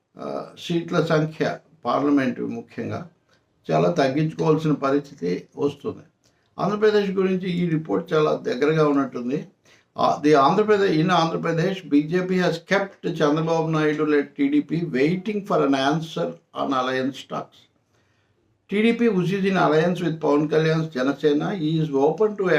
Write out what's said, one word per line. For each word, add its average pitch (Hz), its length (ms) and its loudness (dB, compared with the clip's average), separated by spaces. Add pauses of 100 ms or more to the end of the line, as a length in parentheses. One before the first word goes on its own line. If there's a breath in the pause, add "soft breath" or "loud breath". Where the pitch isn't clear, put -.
(220)
ఆ, - 40 -10 (380)
సీట్ల 170 320 -4 (160)
సంఖ్య 156 320 0 (440)
పార్లమెంట్ 135 520 0 (160)
ముఖ్యంగా 113 440 -10 (680)
చాలా 156 200 2 (120)
తగ్గించుకోవాల్సిన 156 720 0 (140)
పరిస్థితి - 440 -2 (340)
వస్తుంది. 104 400 -6 (580)
ఆంధ్రప్రదేశ్ 208 480 2 (100)
గురించి 190 280 0 (120)
ఈ - 20 0 (140)
రిపోర్ట్ 185 380 -4
చాలా 151 180 2 (160)
దగ్గరగా 151 440 2
ఉన్నట్టుంది. 131 460 -2 (580 soft breath)
ఆ, 120 100 2 (180)
the 151 80 6 (140)
Andhra 190 220 2
Pradesh, 196 340 2
in 180 80 2 (100)
Andhra 165 240 0
Pradesh, 165 340 -2 (120)
B 147 200 4
J 175 40 -2 (140)
P 185 160 0
has 165 120 0 (140)
kept 196 320 -2 (160)
Chandrababu 160 580 2
Naidu 151 360 0
led 143 140 2 (100)
T 143 180 2
D - 20 4 (140)
P 160 120 -2 (140)
waiting 185 420 0 (100)
for 175 180 2
an 139 80 2 (160)
answer 160 360 -4 (340)
on 143 80 -4 (120)
alliance 131 400 -4 (100)
talks. - 280 -12 (1080)
T 202 160 0
D 233 140 4
P, 233 180 2
which 175 200 0
is 190 140 -2
in 190 60 0
alliance 160 500 2
with 160 180 -4
Pawan 147 280 2
Kalyan's 160 420 0
Janasena, 147 540 0 (140)
he 151 80 0 (120)
is 147 60 -2 (200)
open 208 320 0
to 185 180 0